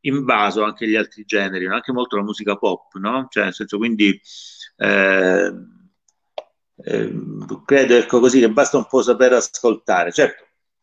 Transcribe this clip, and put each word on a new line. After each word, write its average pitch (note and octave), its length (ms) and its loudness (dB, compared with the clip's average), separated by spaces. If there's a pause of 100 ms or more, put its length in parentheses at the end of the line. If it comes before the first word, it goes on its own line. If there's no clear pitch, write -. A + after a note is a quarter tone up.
invaso A2 600 0
anche G#2+ 240 -6
gli A2 100 0
altri A2 280 -6
generi, F#2+ 420 -4
no? F#2+ 80 -4
Anche A#2+ 180 -6
molto B2 240 -4
la G2+ 60 -2
musica G#2 340 -6
pop, - 400 -4
no? A#2 340 -6
Cioè, G#2 140 -2
nel F#2+ 100 -6
senso, G#2+ 240 -8
quindi, G#2 420 0 (560)
eh, F#2+ 760 2 (1300)
eh, - 280 -4 (520)
credo, C3+ 320 4
ecco, A#2+ 240 4
così, B2+ 200 4
che A2+ 100 4
basta B2+ 260 0
un A#2+ 100 -2
po' B2+ 160 0
saper B2 320 4
ascoltare. G2 760 0
Certo, - 320 0 (380)